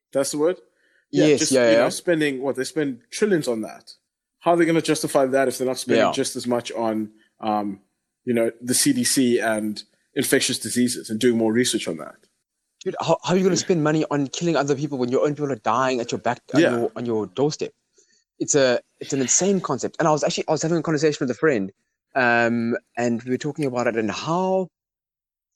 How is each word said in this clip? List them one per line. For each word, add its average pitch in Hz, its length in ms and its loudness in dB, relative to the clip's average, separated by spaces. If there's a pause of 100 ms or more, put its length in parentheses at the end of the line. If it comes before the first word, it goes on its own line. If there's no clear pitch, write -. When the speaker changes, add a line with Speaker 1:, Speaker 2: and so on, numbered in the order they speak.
(140)
Speaker 1:
That's 139 180 -2
the 151 60 -6
word? 170 240 0 (500)
Yeah, 147 160 4
Speaker 2:
Yes, 147 140 6
Speaker 1:
just, 151 100 0
Speaker 2:
yeah, 127 160 6
Speaker 1:
you 113 60 8
Speaker 2:
yeah. 117 100 6
Speaker 1:
know, 139 60 2
spending, 151 520 -2
what, 131 140 -2
they 127 80 -4
spend 135 380 -4 (100)
trillions 190 380 0
on 113 120 -2
that. 80 320 -14 (460)
How 170 140 2
are - 20 4
they 170 100 4
gonna 165 160 2
justify 151 440 2
that 131 240 2
if - 80 -4
they're 127 100 -2
not 127 120 -4
spending 117 260 2
Speaker 2:
Yeah. 85 80 2
Speaker 1:
just 131 240 -4
as 120 100 -8
much 120 240 -2
on, 110 400 -4 (300)
um, 104 400 -4 (420)
you 123 100 -2
know, 113 180 2 (100)
the 123 120 -2
C 139 200 2
D 123 100 0
C 120 360 2
and 107 440 -4 (320)
infectious 127 420 0
diseases 120 520 -2
and 110 100 -6
doing 120 180 4
more 110 140 2
research 117 380 0
on 82 80 -6
that? - 180 -16 (680)
Speaker 2:
Dude, - 160 -6
how, 160 200 0
how 170 120 -2
are 185 40 4
you 185 60 2
gonna 185 140 2
spend 170 260 0
money 156 260 2
on 143 180 -2
killing 165 280 -2
other 143 200 0
people 143 220 -6
when 123 120 -2
your 135 160 2
own 147 100 0
people 147 160 -4
are 127 40 -4
dying 123 440 0
at 113 120 -6
your 107 80 -4
back, 117 220 -4 (120)
on 160 80 4
Speaker 1:
Yeah. 165 100 4
Speaker 2:
your, 120 240 -2
on 120 100 -8
your 110 220 -2
doorstep? 143 460 -4 (640)
It's - 160 -2
a, 127 240 4 (220)
it's - 100 -14
an 135 80 0
insane 180 400 2
concept. 123 400 -4
And 160 80 2
I 156 40 4
was 147 120 0
actually, 175 240 -2
I - 60 0
was 147 80 -2
having 165 160 0
a 151 60 -2
conversation 151 360 0
with 127 120 -2
a - 80 -8
friend, 110 340 0 (420)
um, 117 600 2 (200)
and 120 280 -2
we 123 80 -6
were 127 60 0
talking 147 280 -4
about 123 220 -2
it 110 80 0
and 110 140 0
how, 185 600 -2 (880)